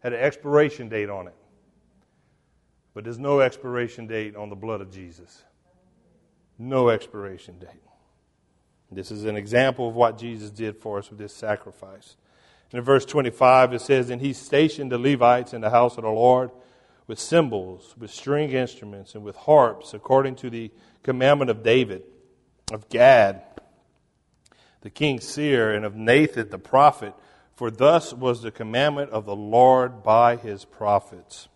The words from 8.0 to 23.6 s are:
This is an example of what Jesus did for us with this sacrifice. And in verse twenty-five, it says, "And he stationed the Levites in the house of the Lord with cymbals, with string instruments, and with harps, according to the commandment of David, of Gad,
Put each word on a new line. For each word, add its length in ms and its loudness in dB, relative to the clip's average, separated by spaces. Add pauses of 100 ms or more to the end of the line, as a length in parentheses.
This 200 -14
is 140 -12
an 120 -6
example 520 -2
of 60 -10
what 240 0
Jesus 320 -14
did 260 -10
for 220 -10
us 100 -12
with 100 -20
this 160 -18
sacrifice. 840 -10 (540)
And 100 -10
in 40 -10
verse 220 4
twenty-five, 680 4
it 80 -6
says, 300 0
"And 100 -8
he 120 -4
stationed 580 -2
the 80 -4
Levites 560 2
in 60 -10
the 100 -2
house 260 2
of 60 -12
the 80 -4
Lord 400 2 (560)
with 120 -14
cymbals, 800 -4
with 140 -20
string 400 -6
instruments, 640 -8
and 80 -16
with 140 -16
harps, 580 2
according 420 0
to 140 -12
the 200 -12 (320)
commandment 480 0
of 120 -4
David, 400 0 (680)
of 160 -14
Gad, 540 4 (1400)